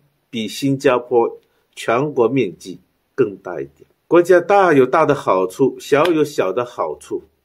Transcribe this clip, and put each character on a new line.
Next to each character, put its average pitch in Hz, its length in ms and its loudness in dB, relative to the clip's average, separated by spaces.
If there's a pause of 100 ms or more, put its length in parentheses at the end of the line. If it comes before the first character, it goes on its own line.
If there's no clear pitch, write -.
(320)
比 110 160 -8
新 139 280 -4
加 131 220 2
坡 120 420 0 (360)
全 135 360 -2
国 127 160 2
面 113 300 -4
积 90 220 -18 (340)
更 107 220 -2
大 90 240 -12
一 69 60 -8
点。 - 220 -20 (200)
国 170 140 4
家 175 180 4
大 180 340 2
有 135 120 6
大 156 200 2
的 143 80 2
好 95 320 0
处， 127 340 -2
小 147 280 0
有 156 160 0
小 131 300 -2
的 123 120 -2
好 85 320 -8
处。 - 260 -12 (220)